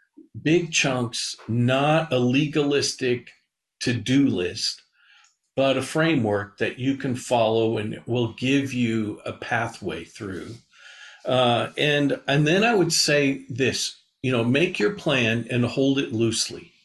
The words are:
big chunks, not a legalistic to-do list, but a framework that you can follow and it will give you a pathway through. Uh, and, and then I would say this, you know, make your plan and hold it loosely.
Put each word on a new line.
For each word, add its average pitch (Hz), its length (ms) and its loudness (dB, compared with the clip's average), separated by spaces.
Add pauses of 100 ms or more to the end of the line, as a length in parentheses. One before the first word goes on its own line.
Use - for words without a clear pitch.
(420)
big 160 300 2
chunks, 127 640 -2 (120)
not 135 640 2
a 135 60 2
legalistic 135 1120 0 (520)
to-do 127 460 2
list, 92 540 -4 (720)
but 135 220 2
a 127 40 0
framework 123 800 0
that 110 200 -4
you 135 160 0
can 131 200 -4
follow 113 600 2
and 104 160 -6
it - 140 -12
will 117 260 -2
give 131 400 0
you 113 520 -2
a 113 80 -8
pathway 107 720 -6
through. 95 500 -12 (720)
Uh, 120 520 2
and, 143 500 0
and 147 200 2
then 185 160 2
I 233 100 2
would 175 200 2
say 143 560 2
this, 117 460 -2 (260)
you 131 100 0
know, 120 120 2
make 143 360 2
your 202 120 2
plan 117 580 0
and 123 160 0
hold 135 340 0
it 143 140 -4
loosely. 110 580 -2 (140)